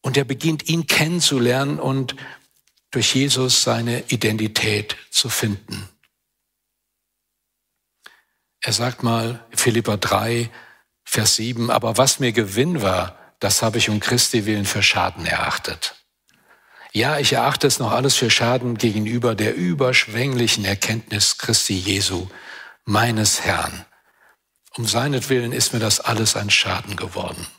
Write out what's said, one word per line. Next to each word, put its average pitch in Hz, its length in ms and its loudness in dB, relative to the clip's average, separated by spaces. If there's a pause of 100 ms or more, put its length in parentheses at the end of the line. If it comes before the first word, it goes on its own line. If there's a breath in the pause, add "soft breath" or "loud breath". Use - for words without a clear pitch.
Und 131 160 -2
er 139 80 4
beginnt, 147 440 -2
ihn 160 180 0
kennenzulernen 143 920 2
und 135 380 -2 (760 loud breath)
durch - 240 0
Jesus 131 480 2
seine 117 460 0
Identität 107 880 0 (140)
zu - 180 0
finden. 101 600 -4 (2750 soft breath)
Er - 120 -2
sagt 120 320 -2
mal, 117 400 -2 (100)
Philipper 110 440 2
drei, 117 520 0 (560 loud breath)
Vers - 300 2
sieben, 117 340 -2
"Aber 117 280 2
was 135 200 4
mir 123 140 0
Gewinn 120 480 0
war, 92 380 -2 (200 loud breath)
das - 220 0
habe 110 160 0
ich 110 140 2
um 104 100 2
Christi 117 460 2
willen 104 180 0
für 98 180 -2
Schaden 87 440 0
erachtet." - 680 -4 (960 loud breath)
Ja, 135 260 0
ich 131 160 2
erachte 127 320 2
es 131 120 4
noch 147 140 0
alles 131 220 2
für 117 160 2
Schaden 120 480 0
gegenüber 113 560 0
der 107 200 -2
überschwänglichen 127 1120 0
Erkenntnis 104 720 -2
Christi - 380 0
Jesu, 95 540 -2 (580 loud breath)
meines 110 560 2
Herrn. 92 420 -4 (920 soft breath)
Um 117 100 -4
seinetwillen 123 680 0
ist - 220 -2
mir 120 40 0
das 110 220 0
alles 110 360 0
ein 104 120 -4
Schaden - 480 0
geworden. - 500 -8 (120)